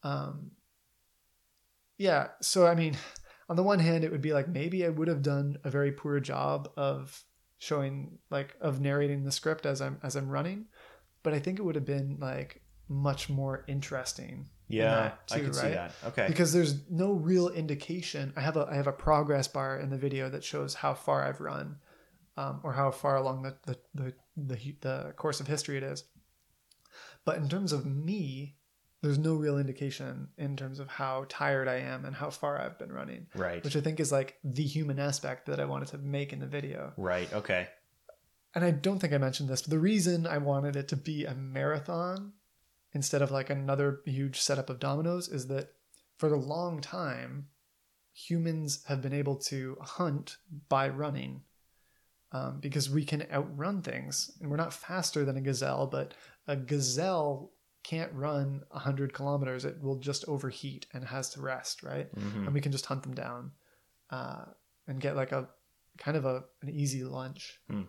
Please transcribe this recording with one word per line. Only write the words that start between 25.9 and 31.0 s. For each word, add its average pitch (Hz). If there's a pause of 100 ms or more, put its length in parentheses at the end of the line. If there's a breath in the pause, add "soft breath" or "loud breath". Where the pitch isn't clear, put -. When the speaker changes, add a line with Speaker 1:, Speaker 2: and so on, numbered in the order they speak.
Speaker 1:
But 156
in 147
terms 180
of 147
me, 143 (460)
there's 143
no 160
real 151
indication 135
in 139
terms 135
of 135
how 135